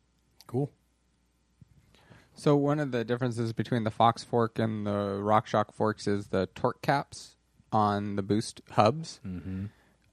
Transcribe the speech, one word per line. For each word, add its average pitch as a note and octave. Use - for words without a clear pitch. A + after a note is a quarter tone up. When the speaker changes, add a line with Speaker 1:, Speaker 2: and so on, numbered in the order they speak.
Speaker 1:
Cool. C3+
Speaker 2:
So D3
one C#3+
of C#3
the A#2+
differences A#2
between A#2
the G#2+
Fox -
fork A#2
and A2
the G2+
RockShox G#2+
forks G#2+
is G2+
the F#2+
torque -
caps -
on G#2
the G2+
boost G#2
hubs. C3
Speaker 3:
Mm-hmm. F#2